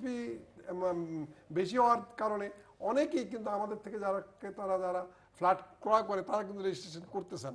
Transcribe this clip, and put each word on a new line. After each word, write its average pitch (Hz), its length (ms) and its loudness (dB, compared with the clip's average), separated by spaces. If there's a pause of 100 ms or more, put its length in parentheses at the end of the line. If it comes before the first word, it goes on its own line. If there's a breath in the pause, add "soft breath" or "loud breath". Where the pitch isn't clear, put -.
ফি, 254 100 -2 (600)
উম, 170 520 -2 (320 loud breath)
বেশি 190 200 0
হওয়ার 240 240 6 (200)
কারণে 208 280 0 (400 loud breath)
অনেকেই 269 440 2
কিন্তু 214 240 -4
আমাদের 208 280 -2
থেকে 202 200 -8
যারা 196 140 2 (200)
ক্রেতারা 190 460 -2
যারা 180 160 0 (360 loud breath)
ফ্ল্যাট 185 220 6 (240)
ক্রয় 220 260 6
করে 196 200 0
তারা 214 180 2
কিন্তু 202 200 -8
রেজিস্ট্রেশন 170 360 -4 (120)
করতেছে 175 400 -6